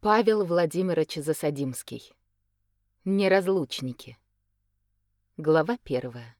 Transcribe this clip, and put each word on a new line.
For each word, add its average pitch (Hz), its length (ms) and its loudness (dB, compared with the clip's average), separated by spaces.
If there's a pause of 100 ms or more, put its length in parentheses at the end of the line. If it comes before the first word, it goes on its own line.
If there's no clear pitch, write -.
Павел 214 440 4
Владимирович 170 720 0
Засадимский. 143 960 -4 (920)
Неразлучники. 190 1120 0 (1160)
Глава 160 460 2
первая. 120 580 -8